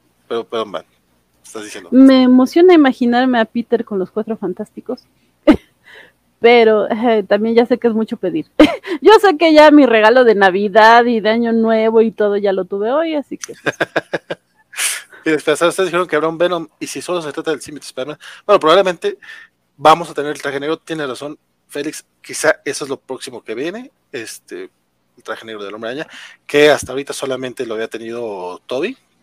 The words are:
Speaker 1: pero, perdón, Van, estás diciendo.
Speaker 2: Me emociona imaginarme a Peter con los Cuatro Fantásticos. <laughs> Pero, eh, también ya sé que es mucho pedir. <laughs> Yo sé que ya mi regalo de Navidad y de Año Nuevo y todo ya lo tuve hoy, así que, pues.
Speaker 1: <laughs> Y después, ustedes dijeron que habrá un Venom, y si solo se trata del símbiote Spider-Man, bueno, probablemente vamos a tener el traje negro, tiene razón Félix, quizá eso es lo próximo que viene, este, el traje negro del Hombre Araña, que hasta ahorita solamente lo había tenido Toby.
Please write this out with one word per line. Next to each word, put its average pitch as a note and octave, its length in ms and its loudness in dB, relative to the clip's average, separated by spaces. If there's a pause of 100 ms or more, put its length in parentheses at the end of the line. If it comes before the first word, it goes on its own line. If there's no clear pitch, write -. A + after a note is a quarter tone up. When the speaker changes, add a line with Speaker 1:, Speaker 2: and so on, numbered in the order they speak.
(280)
Speaker 1:
pero, A#2 200 -8
perdón, A2 240 -8
Van, E2 140 -10 (580)
estás G#2+ 200 -16
diciendo. G#2 280 -18
Speaker 2:
Me C4 320 6
emociona B3+ 500 4
imaginarme B3+ 640 2
a A3+ 60 2
Peter A#3 380 -4
con G#3 160 -8
los F#3 120 -8
Cuatro A3 260 -8
Fantásticos. - 640 -12 (420)
<laughs> - 920 -4
Pero, A3+ 500 4
eh, A3 380 -2
también G#3+ 280 -2
ya A#3+ 120 4
sé B3 100 -2
que - 100 -2
es A3+ 60 -2
mucho A3 240 -4
pedir. E3 300 -6 (100)
<laughs> F#4 440 0
Yo F#4 100 6 (100)
sé F#4+ 160 2
que D#4+ 160 2
ya D4+ 180 8
mi D4 140 8
regalo A3+ 380 4
de A3+ 120 4
Navidad G#3 680 4
y A#3+ 140 0
de G#3 100 -2
Año A#3 240 0
Nuevo A3+ 480 2
y A3+ 100 0
todo G#3 260 -2
ya G3+ 160 -2
lo F#3+ 120 -4
tuve G3+ 260 -6
hoy, D#4+ 240 -2
así - 220 -10
que, - 240 -16
pues. - 140 -6
Speaker 1:
<laughs> - 640 -10 (840)
Y D#3+ 60 -4
después, D3+ 320 -2
ustedes E3+ 280 0
dijeron F3 180 -2
que D3+ 80 -4
habrá D3+ 140 -2
un E3 100 -8
Venom, F3 280 -2 (120)
y C#3 80 -12
si C#3+ 120 -12
solo E3+ 220 -8
se D3 100 -10
trata D#3+ 200 -8
del C#3+ 100 -6
símbiote D3 240 -18
Spider-Man, C#3+ 320 -12 (260)
bueno, G3 160 4
probablemente F3+ 600 0 (580)
vamos D#3+ 320 2
a D#3 60 -14
tener D3 160 -6
el D3 100 -12
traje C#3 180 -8
negro, D#3 200 -6
tiene D#3 260 -10
razón C#3 320 -12 (300)
Félix, D3 380 -12 (180)
quizá D#3 420 -2
eso D3 200 -8
es C3+ 40 -10
lo C3+ 100 -8
próximo B2 440 -16
que A2 100 -12
viene, F#3 380 -12 (200)
este, G#2 600 -16 (460)
el - 60 -20
traje A2 220 -14
negro A2 180 -14
del G2+ 120 -14
Hombre A2+ 160 -12
Araña, D3 160 -12 (400)
que D3 240 4
hasta B2+ 200 -4
ahorita C3+ 220 -10
solamente B2+ 540 -10
lo A2+ 80 -10
había A2 120 -8
tenido A2 800 -12
Toby. F3 320 -8 (260)